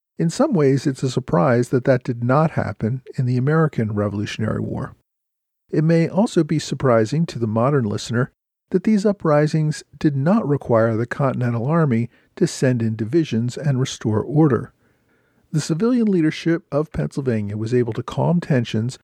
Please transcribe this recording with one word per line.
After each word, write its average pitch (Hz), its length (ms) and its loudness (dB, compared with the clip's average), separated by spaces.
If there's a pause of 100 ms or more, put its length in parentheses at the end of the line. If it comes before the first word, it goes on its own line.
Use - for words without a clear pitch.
(180)
In 165 120 2
some 285 220 0
ways, 139 320 2
it's 139 200 -2
a 131 60 0
surprise 131 580 2
that 123 160 0
that 127 180 2
did 120 220 -6
not 147 260 2
happen 113 520 -4 (140)
in 135 80 -2
the 123 120 0
American 139 560 0
Revolutionary 104 680 -4
War. - 360 -8 (720)
It 151 140 0
may 165 240 4
also 185 340 2
be 151 160 0
surprising 131 680 2
to - 120 -10
the 113 80 -2
modern 120 380 2
listener 110 480 -4 (380)
that 185 140 0
these 214 220 2
uprisings 156 760 0 (160)
did 147 160 0
not 165 320 2
require 117 480 2
the 113 120 -2
Continental 123 580 -2
Army 135 460 2 (260)
to 165 100 0
send 127 360 0
in 110 140 -2
divisions 120 600 -2
and 135 240 -2
restore 110 400 -2
order. 139 540 2 (800)
The 160 100 0
civilian 226 440 0
leadership 165 640 0
of 151 220 -2
Pennsylvania 120 640 -4
was 113 160 -4
able 120 220 2
to 117 80 -6
calm 156 400 0
tensions 120 600 -2